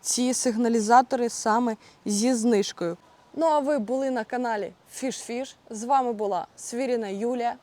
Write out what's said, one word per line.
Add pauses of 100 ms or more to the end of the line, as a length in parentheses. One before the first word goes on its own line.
ці
сигналізатори
саме (300)
зі
знижкою. (380)
Ну
а
ви
були
на
каналі (220)
Fish
Fish. (140)
З
вами
була
Свіріна
Юлія.